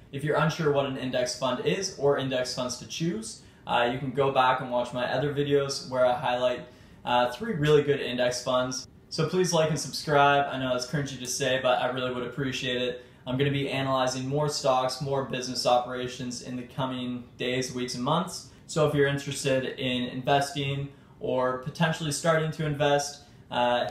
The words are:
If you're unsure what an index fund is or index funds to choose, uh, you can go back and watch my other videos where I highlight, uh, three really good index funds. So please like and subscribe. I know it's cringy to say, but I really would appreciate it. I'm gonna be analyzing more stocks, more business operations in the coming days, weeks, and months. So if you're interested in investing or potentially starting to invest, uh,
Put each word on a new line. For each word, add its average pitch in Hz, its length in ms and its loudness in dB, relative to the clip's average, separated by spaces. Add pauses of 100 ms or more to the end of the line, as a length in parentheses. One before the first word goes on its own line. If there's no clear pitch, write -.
(120)
If 139 100 -6
you're 151 140 0
unsure 156 360 2
what 139 140 2
an 131 100 -4
index 123 420 -2
fund 123 280 -2
is 190 320 -2
or 139 200 4
index 131 360 -2
funds 123 240 -4
to 110 80 -14
choose, 180 560 -6 (240)
uh, 120 260 2
you 131 60 -6
can 135 140 -6
go 139 180 2
back 131 300 4
and 123 100 -6
watch 120 220 -2
my 123 200 -2
other 139 220 0
videos 139 560 0
where 127 160 4
I 123 80 4
highlight, 123 460 0 (440)
uh, 123 280 2
three 226 220 -6
really 147 280 6
good 139 180 2
index 123 420 -2
funds. 127 440 0 (240)
So 156 160 0
please 175 280 2
like 156 160 4
and 147 100 -2
subscribe. 143 720 4
I 131 60 -4
know 127 160 0
it's 123 120 -2
cringy 131 320 -4
to 123 80 -10
say, 131 360 0
but 127 180 4
I 127 80 0
really 127 240 -4
would 123 120 -4
appreciate 123 580 -4
it. 123 240 -4 (200)
I'm 131 120 -2
gonna 143 120 4
be 139 200 0
analyzing 131 580 0
more 147 220 0
stocks, 127 500 0
more 139 240 -2
business 127 420 -4
operations 123 760 0
in 127 140 -8
the 123 60 -8
coming 127 600 -6 (140)
days, 123 360 -4
weeks, 123 200 -4
and 123 100 -6
months. 165 460 -2 (160)
So 151 200 2
if 147 80 0
you're 143 120 4
interested 135 720 -2
in 123 260 -2
investing 139 840 -2 (320)
or 127 380 0
potentially 156 540 -2
starting 156 400 2
to 156 140 -4
invest, 143 560 0 (280)
uh, 123 400 2